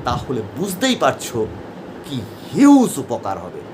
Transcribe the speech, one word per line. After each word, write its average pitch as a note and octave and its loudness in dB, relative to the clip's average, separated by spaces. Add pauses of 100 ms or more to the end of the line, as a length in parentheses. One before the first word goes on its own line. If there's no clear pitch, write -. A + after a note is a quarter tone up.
তাহলে B2 -4 (140)
বুঝতেই G3+ 0
পারছো B2+ -2 (580)
কি C3+ -6 (340)
হিউজ B3+ 8
উপকার G2+ -4
হবে। E2+ -12 (140)